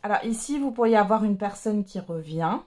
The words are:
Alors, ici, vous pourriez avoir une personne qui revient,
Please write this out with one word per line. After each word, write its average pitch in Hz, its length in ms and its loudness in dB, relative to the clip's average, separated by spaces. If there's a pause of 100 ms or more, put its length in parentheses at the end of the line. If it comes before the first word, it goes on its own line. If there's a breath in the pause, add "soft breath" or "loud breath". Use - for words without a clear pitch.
Alors, 208 220 2
ici, 233 340 -4
vous 277 120 0
pourriez 233 260 4
avoir 208 280 4
une 202 140 2
personne 208 440 -2
qui 190 160 -10
revient, 165 680 -4